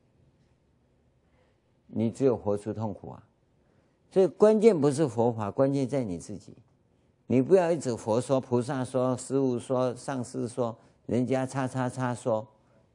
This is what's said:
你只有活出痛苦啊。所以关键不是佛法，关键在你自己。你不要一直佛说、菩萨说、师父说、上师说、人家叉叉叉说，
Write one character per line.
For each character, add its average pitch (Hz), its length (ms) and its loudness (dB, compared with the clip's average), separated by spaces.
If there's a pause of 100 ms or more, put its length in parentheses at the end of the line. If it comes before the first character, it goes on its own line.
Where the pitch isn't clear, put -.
(1900)
你 110 220 -2
只 127 140 -6
有 123 140 4
活 104 200 -2
出 104 160 -8
痛 107 200 -6
苦 - 160 -16
啊。 - 180 -20 (840)
所 190 140 4
以 180 40 4
关 214 340 4
键 208 180 6
不 143 100 4
是 147 160 0
佛 117 280 0
法， 104 180 -4
关 139 220 2
键 139 120 -2
在 131 160 -4
你 92 160 -6
自 98 200 -12
己。 - 180 -20 (720)
你 123 140 4
不 139 140 4
要 175 180 6
一 170 40 -2
直 127 160 -4
佛 113 280 0
说、 131 180 0
菩 120 220 0
萨 127 240 -4
说、 127 320 -2
师 131 200 -4
父 131 220 0
说、 127 360 -2
上 127 280 -8
师 127 240 -8
说、 117 260 -4 (340)
人 123 200 0
家 131 180 0
叉 131 220 -4
叉 127 220 -4
叉 123 260 -4
说， 113 320 -2 (480)